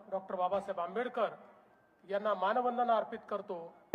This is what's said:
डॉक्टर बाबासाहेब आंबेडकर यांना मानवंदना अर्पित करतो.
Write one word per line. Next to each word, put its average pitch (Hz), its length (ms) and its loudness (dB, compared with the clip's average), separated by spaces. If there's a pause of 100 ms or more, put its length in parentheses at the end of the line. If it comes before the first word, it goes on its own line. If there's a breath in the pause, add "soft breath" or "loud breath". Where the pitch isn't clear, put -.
(100)
डॉक्टर 190 240 -4
बाबासाहेब 185 460 0
आंबेडकर 202 480 0 (800)
यांना 202 260 2
मानवंदना 233 640 4
अर्पित 214 220 0 (120)
करतो. 185 440 -6 (200)